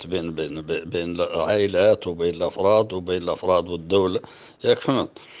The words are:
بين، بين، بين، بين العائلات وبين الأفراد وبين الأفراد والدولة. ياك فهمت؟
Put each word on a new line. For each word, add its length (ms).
بين، 300
بين، 260
بين، 240
بين 260
العائلات 960
وبين 260
الأفراد 600
وبين 300
الأفراد 440
والدولة. 520
ياك 140
فهمت؟ 320